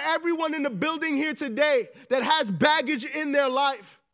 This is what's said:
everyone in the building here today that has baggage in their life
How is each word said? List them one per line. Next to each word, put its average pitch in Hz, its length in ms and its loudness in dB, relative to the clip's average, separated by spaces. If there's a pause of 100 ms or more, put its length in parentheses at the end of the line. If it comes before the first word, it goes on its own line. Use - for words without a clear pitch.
everyone 320 460 -2
in 302 80 -4
the 277 80 -2
building 302 460 -2
here 302 180 -2
today 269 540 0 (200)
that 254 140 0
has 285 280 2
baggage 277 540 2
in 285 280 -4
their 277 160 2
life 262 520 -2 (140)